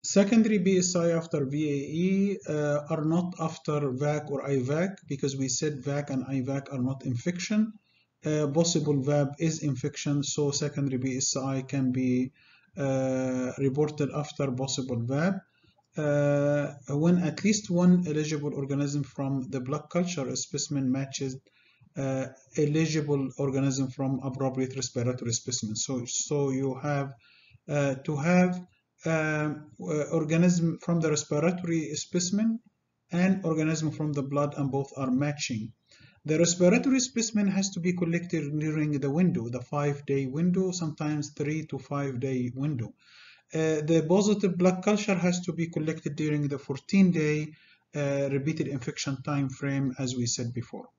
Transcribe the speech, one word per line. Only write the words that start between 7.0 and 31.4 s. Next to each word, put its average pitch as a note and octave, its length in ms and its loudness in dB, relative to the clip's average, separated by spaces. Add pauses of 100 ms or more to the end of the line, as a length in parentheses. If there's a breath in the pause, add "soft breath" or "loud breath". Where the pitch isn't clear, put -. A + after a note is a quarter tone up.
infection. F3+ 680 0 (520 soft breath)
Uh, D3+ 220 2
possible D3 540 2
vab C#3+ 380 2
is D#3+ 220 0
infection, C#3+ 640 -2
so C#3+ 280 0
secondary C#3 460 -2
B B2+ 200 -2
S C3 200 -2
I C3+ 240 -2
can C3 300 0
be, B2+ 400 2 (440 soft breath)
uh, C3 840 0
reported C#3+ 540 0
after C#3+ 380 -4
possible C3 480 -4
vab. C#3+ 360 0 (600 soft breath)
Uh, C#3+ 800 2 (160)
when E3 300 4
at F3+ 260 -2
least G#3 240 2
one F3+ 380 6
eligible D3+ 480 -2
organism C#3 480 -2
from C3+ 460 -4
the C3 120 -4
blood C#3+ 300 -6
culture E3+ 440 -2
specimen C#3 560 -2
matches, C3+ 460 -4 (580 soft breath)
uh, C3+ 300 -2 (320)
eligible D3 800 2
organism C3+ 500 0
from C3+ 360 -2
appropriate C3 520 -2
respiratory B2 560 -2
specimen. A2 440 -4
So, B2+ 300 -4
so C#3+ 440 -2
you C3+ 320 0
have, C#3 320 -2 (560 soft breath)
uh, C#3+ 340 2
to D3+ 140 -2
have, F3+ 420 4 (440)
um, D#3 680 -2 (100)
uh, D3+ 300 -2
organism E3 680 4
from E3+ 220 0
the D#3+ 100 2
respiratory D#3 840 0